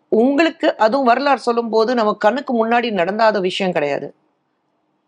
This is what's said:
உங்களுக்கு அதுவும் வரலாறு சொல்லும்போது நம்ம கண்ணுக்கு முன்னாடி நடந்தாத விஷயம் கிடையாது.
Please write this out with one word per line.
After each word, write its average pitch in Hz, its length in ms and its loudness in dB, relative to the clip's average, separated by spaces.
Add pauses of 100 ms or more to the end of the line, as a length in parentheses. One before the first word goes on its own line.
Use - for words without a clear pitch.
(120)
உங்களுக்கு 277 640 0
அதுவும் 226 280 0
வரலாறு 254 340 2
சொல்லும்போது 233 560 0
நம்ம 214 180 0
கண்ணுக்கு 247 400 -2
முன்னாடி 233 380 0
நடந்தாத 208 480 0
விஷயம் 185 320 -2
கிடையாது. 143 420 -4 (960)